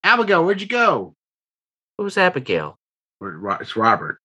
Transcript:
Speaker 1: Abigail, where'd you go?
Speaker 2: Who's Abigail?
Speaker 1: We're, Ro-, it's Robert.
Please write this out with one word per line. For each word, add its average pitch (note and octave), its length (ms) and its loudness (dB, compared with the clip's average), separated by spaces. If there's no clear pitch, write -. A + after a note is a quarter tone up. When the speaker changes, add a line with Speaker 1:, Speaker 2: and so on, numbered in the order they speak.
Speaker 1:
Abigail, G3 400 4
where'd G3 160 0
you G3+ 60 -10
go? G3+ 460 0
Speaker 2:
Who's G3+ 200 -4
Abigail? B2+ 600 0
Speaker 1:
We're, F#2+ 180 -12
Ro-, G2 220 -6
it's - 160 -12
Robert. A2 500 2